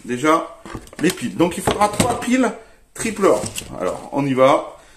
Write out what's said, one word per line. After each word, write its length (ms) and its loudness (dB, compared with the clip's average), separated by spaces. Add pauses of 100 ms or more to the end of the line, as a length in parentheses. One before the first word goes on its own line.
déjà, 540 0 (420)
les 80 2
piles. 280 -4
Donc, 200 2
il 60 -8
faudra 260 2
trois 300 0
piles 320 0 (420)
triple 340 0
A. 540 -2
Alors, 300 -6
on 140 -2
y 80 0
va. 440 4 (200)